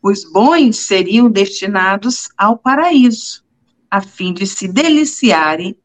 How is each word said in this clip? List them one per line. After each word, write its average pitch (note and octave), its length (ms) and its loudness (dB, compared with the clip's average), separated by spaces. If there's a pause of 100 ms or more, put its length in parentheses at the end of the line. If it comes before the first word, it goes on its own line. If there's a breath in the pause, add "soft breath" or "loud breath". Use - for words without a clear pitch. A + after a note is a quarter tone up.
Os G3+ 220 -2
bons C4 540 2
seriam G#3 540 2
destinados G3 1040 -2
ao G#3+ 200 0
paraíso, C4+ 840 0 (460)
a G3 120 -4
fim F#3 320 -8
de F#3 120 -6
se F#3+ 220 -10
deliciarem F#3+ 1160 0